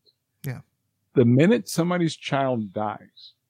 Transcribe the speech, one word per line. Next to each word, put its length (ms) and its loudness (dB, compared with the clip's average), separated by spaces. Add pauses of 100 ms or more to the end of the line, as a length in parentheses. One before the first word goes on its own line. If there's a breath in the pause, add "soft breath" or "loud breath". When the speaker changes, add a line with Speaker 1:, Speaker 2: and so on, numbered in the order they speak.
(440)
Speaker 1:
Yeah. 160 -10 (540)
Speaker 2:
The 100 6
minute 440 4
somebody's 480 -2
child 560 -4
dies 600 -10 (180)